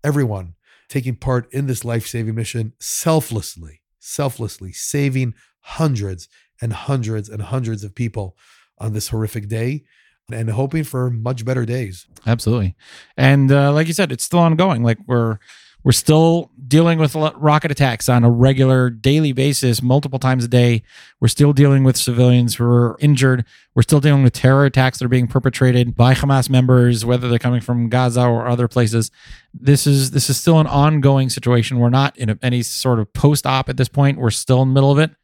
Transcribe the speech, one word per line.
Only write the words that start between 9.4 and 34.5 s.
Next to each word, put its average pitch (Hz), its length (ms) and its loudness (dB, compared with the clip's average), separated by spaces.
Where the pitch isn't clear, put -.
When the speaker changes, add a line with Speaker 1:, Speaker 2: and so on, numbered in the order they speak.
Speaker 1:
day, 120 360 -6
and 113 200 -6
hoping 139 340 -4
for 127 260 -6
much 117 360 -6
better 127 180 -2
days. 113 420 -8
Speaker 2:
Absolutely. 110 500 -2
And, 135 340 4
uh, 143 220 2
like 156 140 0
you 165 80 -6
said, 175 180 -2
it's 123 120 -8
still 175 160 0
ongoing. 165 420 2
Like, 117 240 0
we're, 117 320 -2
we're 131 100 2
still 165 580 2
dealing 165 300 4
with 156 160 0
lo-, 156 220 -2
rocket 151 340 0
attacks 131 380 -2
on 123 140 4
a 117 80 6
regular 131 600 2
daily 139 420 0
basis, 131 500 0
multiple 131 360 0
times 127 260 0
a 117 40 -6
day. 120 340 2
We're 120 80 2
still 143 240 2
dealing 139 320 4
with 131 120 4
civilians 123 580 2
who 117 100 -4
are 120 360 2
injured. 131 440 2
We're 123 80 4
still 147 180 4
dealing 139 220 4
with 123 120 4
terror 135 320 4
attacks 131 320 0
that 127 80 -6
are - 20 -2
being 123 180 2
perpetrated 123 720 0
by 123 180 4
Hamas 135 360 0
members, 123 540 4
whether 123 240 -2
they're 120 100 0
coming 123 240 -2
from 120 260 -2
Gaza 123 380 0
or 117 200 0
other 120 220 0
places. 113 420 0
This 135 320 2
is, 135 240 0
this - 200 -2
is 131 60 0
still 165 240 2
an 151 60 2
ongoing 139 640 2
situation. 120 500 -2
We're 120 120 2
not 135 260 0
in 113 140 -4
a, 104 120 -4
any 123 200 -2
sort 123 360 -2
of 104 140 -6
post-op 135 560 0
at 127 80 -6
this 127 120 0
point. 139 300 0
We're 123 120 0
still 127 320 0